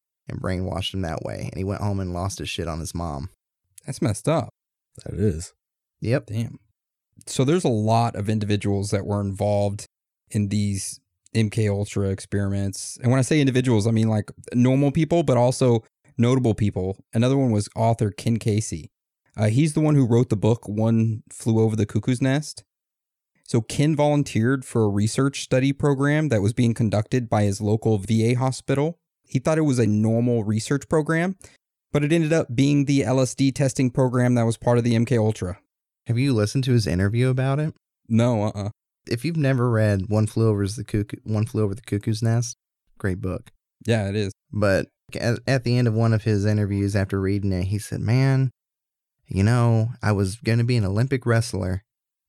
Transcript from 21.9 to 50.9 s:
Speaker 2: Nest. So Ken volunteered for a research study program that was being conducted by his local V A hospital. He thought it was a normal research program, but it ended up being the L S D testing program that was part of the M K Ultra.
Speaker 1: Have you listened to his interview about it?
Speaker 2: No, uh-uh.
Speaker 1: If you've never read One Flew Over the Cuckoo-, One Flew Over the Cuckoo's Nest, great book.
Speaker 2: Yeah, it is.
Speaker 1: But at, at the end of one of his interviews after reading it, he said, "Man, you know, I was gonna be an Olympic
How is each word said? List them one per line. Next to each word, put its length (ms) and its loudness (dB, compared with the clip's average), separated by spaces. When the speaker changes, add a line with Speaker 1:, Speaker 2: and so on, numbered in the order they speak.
Speaker 2:
Nest. 420 -2
So 160 0
Ken 340 0
volunteered 720 0
for 200 0
a 40 2
research 540 0
study 300 2
program 580 0
that 120 2
was 120 2
being 200 2
conducted 540 0
by 140 2
his 180 0
local 380 0
V 340 0
A 20 2
hospital. 640 -2
He 140 -4
thought 200 0
it 40 2
was 160 2
a 80 4
normal 560 2
research 460 -2
program, 480 0
but 100 2
it 100 0
ended 200 2
up 240 0
being 300 4
the 180 2
L 160 2
S 140 0
D 180 2
testing 380 0
program 440 2
that 120 2
was 100 0
part 220 2
of 60 2
the 100 2
M 100 4
K 140 2
Ultra. 400 -2
Speaker 1:
Have 120 -2
you 140 2
listened 320 0
to 80 0
his 140 4
interview 420 0
about 300 0
it? 160 -4
Speaker 2:
No, 360 2
uh-uh. 260 -6
Speaker 1:
If 140 -4
you've 120 -4
never 320 2
read 400 2
One 180 2
Flew 220 0
Over 180 0
the 180 -8
Cuckoo-, 400 -4
One 220 -2
Flew 180 -2
Over 100 -4
the 80 -14
Cuckoo's 400 -4
Nest, 340 -2
great 240 -4
book. 300 -8
Speaker 2:
Yeah, 240 0
it 60 -4
is. 180 -4
Speaker 1:
But 340 0
at, 340 -2
at 160 0
the 120 0
end 120 2
of 60 0
one 180 2
of 100 0
his 220 0
interviews 500 0
after 260 0
reading 320 0
it, 120 -2
he 140 -4
said, 220 -8
"Man, 500 2
you 160 0
know, 480 2
I 100 2
was 240 0
gonna 280 0
be 120 0
an 80 2
Olympic 420 -2